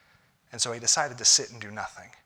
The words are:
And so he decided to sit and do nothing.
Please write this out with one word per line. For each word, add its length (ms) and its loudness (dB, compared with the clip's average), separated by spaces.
And 100 -6
so 120 0
he 80 -8
decided 380 2
to 60 -2
sit 260 6
and 100 -16
do 100 -12
nothing. 400 -12